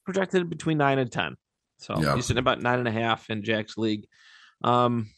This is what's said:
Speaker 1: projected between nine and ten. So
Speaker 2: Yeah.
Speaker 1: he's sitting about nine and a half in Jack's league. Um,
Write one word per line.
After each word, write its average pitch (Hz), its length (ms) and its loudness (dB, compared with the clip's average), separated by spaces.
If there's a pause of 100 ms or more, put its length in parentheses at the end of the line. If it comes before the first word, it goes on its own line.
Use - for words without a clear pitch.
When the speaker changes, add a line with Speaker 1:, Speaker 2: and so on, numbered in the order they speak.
Speaker 1:
projected 185 460 0
between 160 280 0
nine 139 200 4
and 127 120 0
ten. 73 260 -4 (420)
So 104 220 -4
Speaker 2:
Yeah. 139 160 2
Speaker 1:
he's 123 100 -2
sitting 120 140 0
about 127 200 0
nine 123 200 0
and 123 80 -2
a 113 40 -2
half 113 380 -2
in 110 120 -6
Jack's 107 360 -4
league. 107 280 -2 (560)
Um, 120 560 2